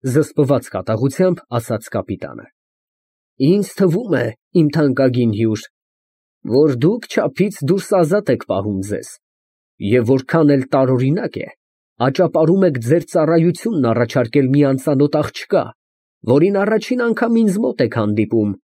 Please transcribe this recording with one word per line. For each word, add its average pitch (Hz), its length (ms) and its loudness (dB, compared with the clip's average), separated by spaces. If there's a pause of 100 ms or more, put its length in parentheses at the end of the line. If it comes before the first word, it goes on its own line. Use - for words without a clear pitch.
զսպված 139 640 0
կատաղությամբ 135 680 -2 (100)
ասաց 117 400 -6
կապիտանը, 85 540 -8 (960)
"ինձ 185 340 2
թվում 196 420 0
է, 120 100 -2 (280)
իմ 160 160 4
թանկագին 131 640 2
հյուր, 110 280 -2 (840)
որ 135 320 2
դուք 190 320 0
չափից - 460 -2 (100)
դուրս 180 260 0
ազատ 180 380 2
եք 117 160 0
պահում 98 400 -4
ձեզ, 101 220 -8 (720)
և 113 260 2
որքան 143 480 2
էլ 131 160 0
տարօրինակ 135 720 0
է, - 60 -10 (520)
աճապարում 170 680 2
եք 143 200 0
ձեր 170 200 2
ծառայությունն 165 840 0
առաջարկել 123 600 0
մի 143 140 4
անծանոթ 135 500 0
աղջկա, 151 480 -2 (600)
որին 170 360 2
առաջին 220 420 -2
անգամ 233 380 0
ինձ 208 240 2
մոտ 240 220 -2
եք 110 120 -4
հանդիպում"։ 104 540 0 (140)